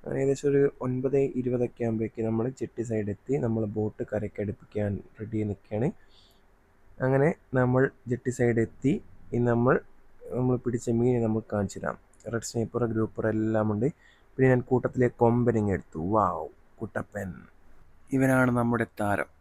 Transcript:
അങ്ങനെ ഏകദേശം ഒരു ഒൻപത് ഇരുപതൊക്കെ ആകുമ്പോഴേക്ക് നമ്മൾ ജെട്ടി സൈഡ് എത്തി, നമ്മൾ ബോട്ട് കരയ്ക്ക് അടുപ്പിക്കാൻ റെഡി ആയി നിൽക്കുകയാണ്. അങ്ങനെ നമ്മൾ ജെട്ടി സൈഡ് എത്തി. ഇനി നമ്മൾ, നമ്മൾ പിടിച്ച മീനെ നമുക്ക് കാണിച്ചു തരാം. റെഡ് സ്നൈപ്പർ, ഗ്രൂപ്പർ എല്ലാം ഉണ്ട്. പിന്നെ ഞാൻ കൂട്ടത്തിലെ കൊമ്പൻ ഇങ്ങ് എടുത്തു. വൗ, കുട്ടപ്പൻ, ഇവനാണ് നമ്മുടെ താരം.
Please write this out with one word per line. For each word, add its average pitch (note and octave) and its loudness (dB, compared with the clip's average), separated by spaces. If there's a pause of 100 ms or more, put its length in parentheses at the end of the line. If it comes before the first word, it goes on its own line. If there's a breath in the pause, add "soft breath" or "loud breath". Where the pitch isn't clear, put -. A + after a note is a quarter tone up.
അങ്ങനെ C#3 -6
ഏകദേശം C#3 0
ഒരു C#3 4 (240)
ഒൻപത് B2+ 0 (180)
ഇരുപതൊക്കെ A#2+ -2
ആകുമ്പോഴേക്ക് A2 -4
നമ്മൾ A2 0 (160)
ജെട്ടി A2+ -6
സൈഡ് G#2+ -2
എത്തി, - -6 (120)
നമ്മൾ A2 0 (160)
ബോട്ട് G#2+ -4 (100)
കരയ്ക്ക് G#2+ -6
അടുപ്പിക്കാൻ G#2 -4 (260)
റെഡി A2 -6
ആയി G#2+ -2
നിൽക്കുകയാണ്. G#2+ -4 (1120 soft breath)
അങ്ങനെ C3+ 4 (280)
നമ്മൾ B2+ 2 (280)
ജെട്ടി B2 -4
സൈഡ് A#2+ 2
എത്തി. - -2 (440)
ഇനി A#2+ 0
നമ്മൾ, A#2+ 4 (600)
നമ്മൾ B2+ 0 (100)
പിടിച്ച A#2+ -4
മീനെ A#2+ 2
നമുക്ക് A2 -2
കാണിച്ചു G2+ -4
തരാം. D#2 -6 (360)
റെഡ് A2+ -6
സ്നൈപ്പർ, A#2 -4 (100)
ഗ്രൂപ്പർ A2 -2
എല്ലാം A2 0
ഉണ്ട്. A2 0 (480 soft breath)
പിന്നെ C3 4
ഞാൻ B2 4
കൂട്ടത്തിലെ B2 2 (140)
കൊമ്പൻ A#2+ 4
ഇങ്ങ് G#2 2
എടുത്തു. - -8 (140)
വൗ, F2+ 2 (380)
കുട്ടപ്പൻ, G2 -10 (840)
ഇവനാണ് C3 4
നമ്മുടെ A#2 0 (140)
താരം. G2+ 0 (100)